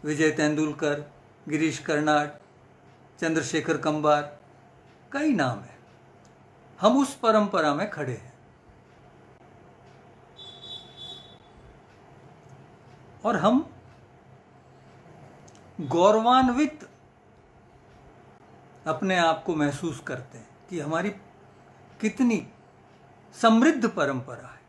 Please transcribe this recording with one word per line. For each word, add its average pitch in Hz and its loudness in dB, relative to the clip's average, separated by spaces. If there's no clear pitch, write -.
विजय 151 2
तेंदुलकर, 151 -2
गिरीश 151 -2
कर्नाड, 151 0
चंद्रशेखर 160 -2
कंबार, 151 0
कई 294 0
नाम 131 0
हैं। - -20
हम 240 4
उस 269 0
परंपरा 202 2
में 175 -4
खड़े 131 -6
हैं - -14
और 202 2
हम 226 2
गौरवान्वित 226 2
अपने 185 -2
आप 160 2
को 175 -2
महसूस 147 -2
करते 127 -12
हैं - -20
कि 170 -8
हमारी 165 -2
कितनी 220 0
समृद्ध 233 4
परंपरा 135 -4
है। - -20